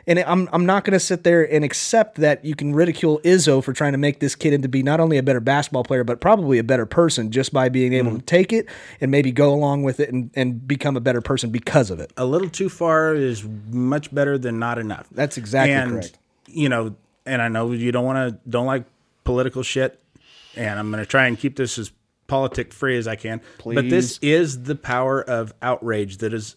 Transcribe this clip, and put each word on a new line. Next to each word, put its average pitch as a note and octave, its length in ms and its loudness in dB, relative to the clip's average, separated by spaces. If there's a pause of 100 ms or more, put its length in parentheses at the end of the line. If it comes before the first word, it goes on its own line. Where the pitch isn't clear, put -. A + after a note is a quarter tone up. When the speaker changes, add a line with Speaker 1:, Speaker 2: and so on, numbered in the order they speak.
Speaker 1:
And F3 120 4
I'm, F3 340 0
I'm F3 140 2
not F#3+ 180 2
gonna F#3+ 160 2
sit F3 240 -2
there E3+ 260 4
and D3+ 140 4
accept G#3+ 520 0
that D3+ 280 2
you D3+ 100 -4
can C#3+ 200 -2
ridicule D#3 460 2
Izzo D#3 440 4
for C3+ 80 -4
trying C#3+ 200 0
to C3+ 60 -2
make C#3+ 220 0
this C#3 140 -2
kid D3+ 180 0
into C#3 160 0
be C3 140 0
not D3 180 2
only D#3+ 160 4
a C3 60 2
better C3 180 2
basketball C3+ 420 0
player, B2+ 220 0
but A#2+ 160 -2
probably F3 380 4
a A2+ 40 2
better A#2+ 220 0
person C3 460 2
just C3 240 -2
by C3 160 2
being B2+ 240 0
able B2 160 2
Speaker 2:
Mm-hmm. A2 80 -4
Speaker 1:
to - 80 -12
take F3+ 260 2
it A3+ 160 0 (320)
and C3+ 100 0
maybe C3+ 220 2
go C#3+ 220 4
along C#3+ 280 0
with C3+ 160 -2
it C#3+ 140 -2
and, B2 220 -4
and B2+ 340 -2
become C#3 300 -2
a - 20 -4
better A#2+ 220 0
person B2+ 260 -2
because A2+ 420 0
of E2 100 -6
it. - 180 -14
Speaker 2:
A B2+ 80 -2
little E3+ 240 -2
too F#3+ 180 -4
far D#3+ 460 0
is B2 300 -2 (260)
much C3 440 -2
better C#3+ 220 0
than B2 220 -4
not A#2 180 -4
enough. A2 340 -8
Speaker 1:
That's C3+ 280 -4
exactly C3 340 2
Speaker 2:
And, B2+ 200 0
Speaker 1:
correct. G#2 260 -8 (300)
Speaker 2:
you D3+ 200 0
know, A2+ 280 -2 (280)
and B2+ 160 -4
I A#2 80 0
know A2+ 240 -2
you A#2+ 200 -2
don't B2 120 0
wanna, C3 420 -2
don't A#2+ 200 -2
like C3 180 -2 (400)
political B2+ 380 -2
shit, C3 360 -2 (560)
and G#2+ 240 -6
I'm G#2+ 120 -6
gonna G#2+ 160 -6
try C3 220 2
and A#2 100 -2
keep C#3+ 180 -4
this B2+ 220 -4
as G#2+ 140 -12 (340)
politic C3+ 460 -2
free C3 240 -2
as A2+ 100 -4
I A2 100 -6
can. A2+ 220 -8 (240)
But B2+ 280 -2
this B2+ 260 0
Speaker 1:
Please. D3 140 -2
Speaker 2:
is D3+ 320 2
the C#3 120 -6
power C3 480 -2
of A#2 380 -4
outrage A2 580 -2
that A2 140 -4
has G#2+ 240 -10